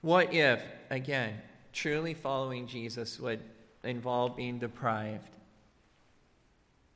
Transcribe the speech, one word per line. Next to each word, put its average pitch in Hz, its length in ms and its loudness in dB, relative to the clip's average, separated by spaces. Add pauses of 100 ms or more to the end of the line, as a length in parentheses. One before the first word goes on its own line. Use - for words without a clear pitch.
What 170 320 6
if, 143 280 6 (280)
again, 131 460 -2 (360)
truly 160 420 -2
following 131 540 -2
Jesus 117 540 -6
would 113 180 -2 (460)
involve 123 500 0
being 123 240 -4
deprived 110 720 -4 (1700)